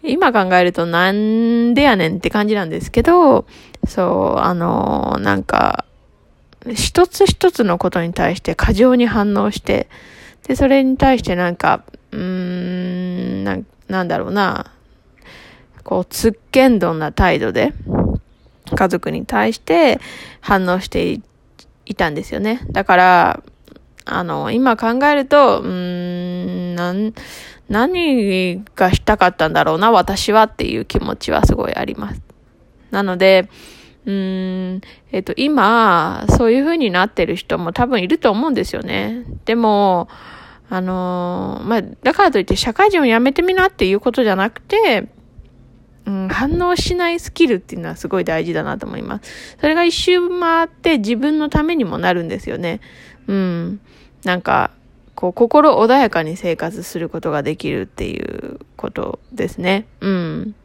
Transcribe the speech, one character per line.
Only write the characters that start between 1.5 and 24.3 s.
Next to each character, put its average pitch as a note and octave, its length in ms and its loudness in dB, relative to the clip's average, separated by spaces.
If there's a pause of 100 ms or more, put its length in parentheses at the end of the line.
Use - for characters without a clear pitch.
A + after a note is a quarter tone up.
で C4+ 80 4
や C4 160 4
ね E3+ 120 2
ん F#3 80 -4
っ - 20 -6
て F3 100 -2
感 G#3 180 0
じ G#3+ 80 0
な G3+ 100 -2
ん D#3+ 40 -8
で D#3 100 -6
す - 100 -8
け - 140 2
ど、 E4+ 420 6 (400)
そ - 520 0
う、 - 20 0
あ F3+ 140 0
の、 - 680 -2
な G2+ 160 0
ん - 60 -4
か、 - 420 0 (880)
一 E4+ 340 2
つ - 180 4
一 - 260 2
つ - 120 -2
の F3 140 2
こ F3+ 120 -2
と F3 120 -2
に E3+ 120 -4
対 F3 220 -2
し - 40 -12
て - 160 -6
過 - 180 0
剰 B3+ 220 6
に A#3+ 120 4
反 G#3 280 0
応 G#3 160 0
し - 100 -10
て、 - 260 -2 (600)
で、 C4 80 0
そ C#4 120 2
れ C#4 160 4
に C4 140 2
対 C4 220 4
し - 20 -6
て F#3 140 -4
な F3+ 160 0
ん F3 40 -6
か、 - 280 0 (280)
う G#3+ 60 -8
ー - 20 -6
ん、 F3+ 1200 -6
な G3 120 -4
ん、 F#3+ 100 -8 (220)
な F#3+ 160 -2
ん F3 40 -4
だ E3+ 100 -2
ろ - 100 -4
う - 40 -6
な、 G3 400 -2 (1120)
こ F#3 180 -2
う、 F3+ 40 -4
つ - 240 0
っ - 20 2 (200)
け C4 160 4
ん A#3 120 4
ど F3 140 0
ん D#3+ 60 -6
な D3+ 120 -6
態 F#3 280 0
度 G2+ 120 -4
で、 A#3+ 220 -2 (1000)
家 G3 120 2
族 F3+ 240 -4
に - 140 -6
対 A3 280 0
し - 40 -8
て D#4+ 420 2 (420)
反 F#3+ 260 0
応 F3+ 120 0
し - 80 -10
て F3 240 -4
い、 G#3+ 100 -8 (640)
い G3 100 -10
た E3+ 140 -2
ん D3+ 60 -6
で D#3 80 -8
す - 100 -10
よ - 60 -6
ね。 A3 300 -2
だ G3 140 -2
か F#3 120 4
ら、 F3+ 480 6 (600)
あ F3 180 -6
の、 D3+ 280 -4